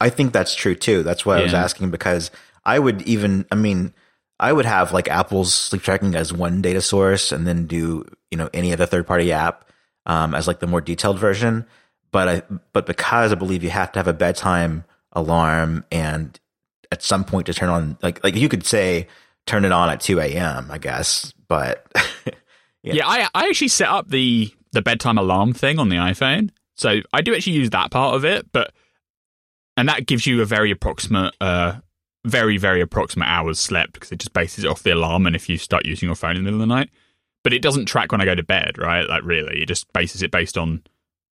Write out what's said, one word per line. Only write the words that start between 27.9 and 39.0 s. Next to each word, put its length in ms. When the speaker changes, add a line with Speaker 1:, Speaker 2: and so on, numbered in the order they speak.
Speaker 2:
part 240
of 80
it, 280
but, 200
and 120
that 180
gives 200
you 160
a 40
very 240
approximate, 720
uh, 340
very, 340
very 220
approximate 480
hours 300
slept 420
'cause 120
it 60
just 140
bases 320
it 40
off 140
the 80
alarm 360
and 100
if 120
you 100
start 280
using 220
your 80
phone 200
in 20
the 120
middle 100
of 80
the 60
night. 160
But 80
it 100
doesn't 240
track 260
when 80
I 60
go 80
to 80
bed, 360
right? 300